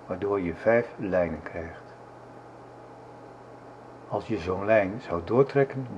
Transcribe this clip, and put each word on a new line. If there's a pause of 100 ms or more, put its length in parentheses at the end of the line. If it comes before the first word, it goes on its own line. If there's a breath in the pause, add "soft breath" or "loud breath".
waardoor
je
vijf
lijnen
krijgt. (2250)
Als
je
zo'n
lijn
zou
doortrekken, (120)